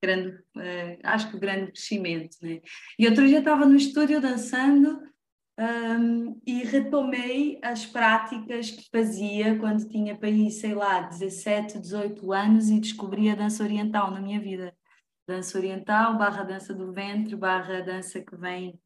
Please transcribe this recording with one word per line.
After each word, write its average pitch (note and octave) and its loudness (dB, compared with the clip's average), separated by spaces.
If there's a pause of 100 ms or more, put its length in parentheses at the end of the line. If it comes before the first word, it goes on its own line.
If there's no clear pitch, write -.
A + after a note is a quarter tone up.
grande, F#3 -2 (180)
eh, F3 -10
acho A3 0
que G#3 -12
o - -8
grande F#3+ -4
crescimento, E3+ -6
né? E3 -8 (380)
E A3+ 6
outro A3+ 8
dia D4 8
estava D4 4
no C#4 12
estúdio D4 4
dançando, C4+ 4 (600)
hum, A#3 -2
e B3 -2
retomei C4 0
as A#3 -6
práticas A3+ 0
que - -20
fazia G#3+ 0
quando G#3+ 0
tinha G#3 -4
para G#3+ -4
aí, G#3+ 4
sei G#3+ -6
lá, G3 0
dezassete, F#3+ -4
dezoito G3 -6
anos G#3+ 6
e G#3+ 6
descobri G#3 -2
a G#3 2
dança G#3+ -2
oriental G#3 0
na G3 -6
minha G3+ -4
vida. F#3 -10 (520)
Dança F#3 -6
oriental, G#3 0
barra G3+ 0
dança F#3+ -10
do F#3 -10
ventre, G3+ -6
barra F#3 -2
dança F#3 -10
que - -20
vem F3+ -10